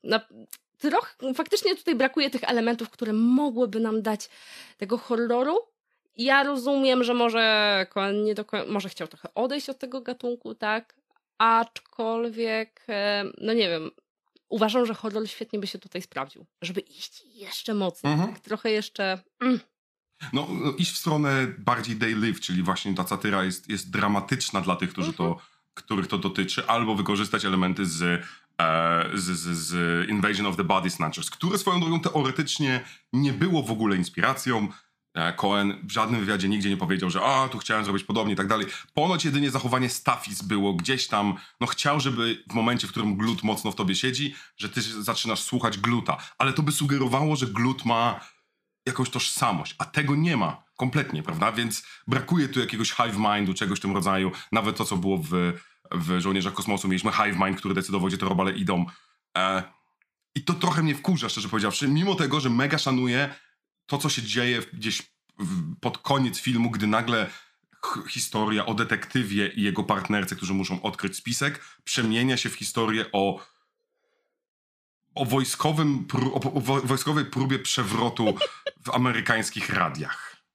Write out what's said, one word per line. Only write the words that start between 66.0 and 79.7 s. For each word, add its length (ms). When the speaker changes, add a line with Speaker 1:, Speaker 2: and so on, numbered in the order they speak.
Speaker 2:
filmu, 320
gdy 160
nagle 420
ch-, 240
historia 560
o 80
detektywie 720
i 140
jego 220
partnerce, 520
którzy 180
muszą 280
odkryć 360
spisek, 480
przemienia 540
się 120
w 60
historię 560
o, 340
o 100
wojskowym 800
pró-, 260
o, 200
o 80
wo-, 200
wojskowej 440
próbie 340
przewrotu 640
w 40
amerykańskich 800
radiach. 640